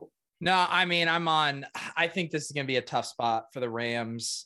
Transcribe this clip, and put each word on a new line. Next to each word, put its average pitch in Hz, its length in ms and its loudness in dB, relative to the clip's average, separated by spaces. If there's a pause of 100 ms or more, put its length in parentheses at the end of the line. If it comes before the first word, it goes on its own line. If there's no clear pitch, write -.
(400)
No, 185 300 4
I 180 160 4
mean, 170 220 2
I'm 165 200 2
on, 151 380 2 (320)
I 170 100 2
think 170 220 -2
this 151 160 -4
is - 60 -12
gonna 143 160 -4
be 131 100 2
a 120 40 0
tough 123 260 -2
spot 117 440 0
for - 80 -8
the 123 100 -2
Rams 117 760 -4